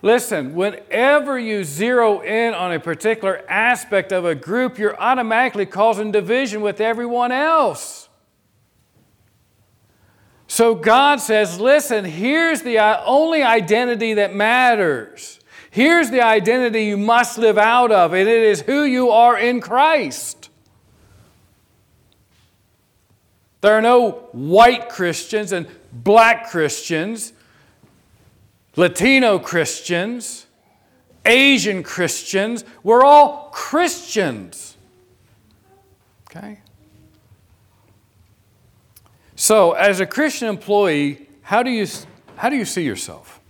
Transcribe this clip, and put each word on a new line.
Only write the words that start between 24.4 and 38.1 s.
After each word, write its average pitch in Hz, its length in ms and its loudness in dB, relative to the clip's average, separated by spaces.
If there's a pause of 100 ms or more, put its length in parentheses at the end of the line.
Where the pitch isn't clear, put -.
Christians 190 640 -6
and 175 160 -6 (240)
black 226 580 4
Christians, 170 840 -4 (1400)
Latino 214 640 2
Christians, 180 1080 -6 (800)
Asian 226 580 2
Christians. 196 840 -6 (180)
We're 233 220 4
all 294 480 6
Christians. 175 1200 -6 (1500)
Okay? 208 320 -20 (2750)